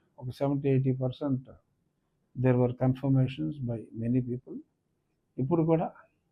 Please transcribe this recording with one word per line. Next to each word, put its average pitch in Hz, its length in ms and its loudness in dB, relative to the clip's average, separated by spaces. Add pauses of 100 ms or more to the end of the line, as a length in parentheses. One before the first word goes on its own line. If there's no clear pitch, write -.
(180)
ఒక 127 120 -10
సెవెంటీ 143 380 -2
ఎయిటీ 131 240 2
పర్సెంట్ 131 560 -4 (880)
there 123 260 4
were 123 100 2
confirmations 131 800 0 (140)
by 117 100 -4 (240)
many 123 260 2
people. 127 280 -8 (840)
ఇప్పుడు 165 240 2
కూడా 165 280 2 (420)